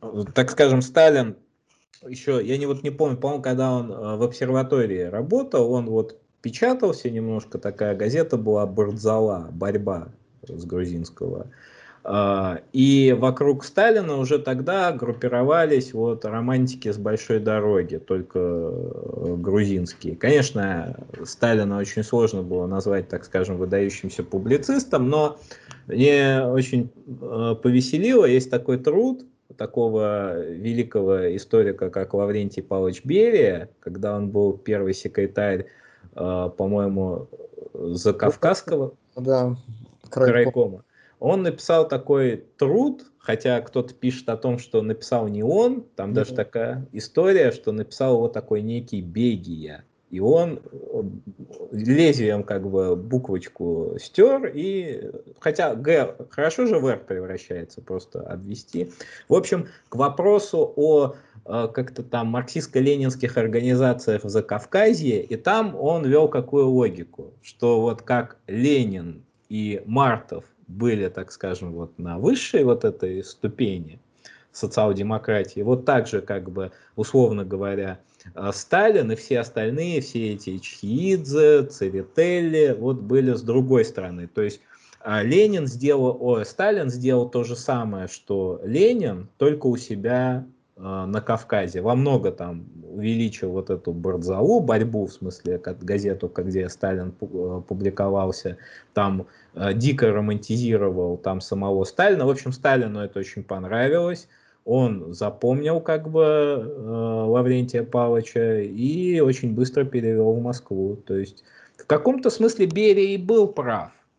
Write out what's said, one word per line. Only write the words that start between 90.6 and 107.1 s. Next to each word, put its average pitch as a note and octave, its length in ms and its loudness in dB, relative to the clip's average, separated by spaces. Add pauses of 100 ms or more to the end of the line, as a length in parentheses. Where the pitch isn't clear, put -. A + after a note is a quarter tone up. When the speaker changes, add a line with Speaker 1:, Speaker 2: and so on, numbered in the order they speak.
Speaker 1:
э, F#2 40 -20
на F#2+ 400 -6
Кавказе. G2 600 -2
Во A#2 140 2
много B2+ 360 2
там F2 340 -10 (300)
увеличил G#2+ 560 -2
вот F#2 180 -6
эту F2+ 220 -4
Бардзалу, F#2+ 680 0
борьбу, A2+ 460 0
в - 80 -10
смысле, - 460 -6
как F#2 240 -10
газету, G2 460 -2
как, F#2 180 -6
где F#2 220 -2
Сталин F#2 420 -4
пу-, F2+ 480 -8
э, - 80 -14
публиковался, G2 880 -2 (360)
там, G2 340 0 (280)
э, G2 180 -2
дико A#2+ 380 2
романтизировал G#2 1080 0
там F#2 240 -4
самого G2 440 -2
Сталина. F3+ 400 2
В C3+ 40 2
общем, C3 220 -2
Сталину B2 500 0
это G2 180 -6
очень G2 240 -10
понравилось. C3 840 -2 (380)
Он G#2+ 480 0
запомнил C3+ 680 0
как D#3+ 280 -2
бы, D#3+ 140 4
э, A2+ 1040 0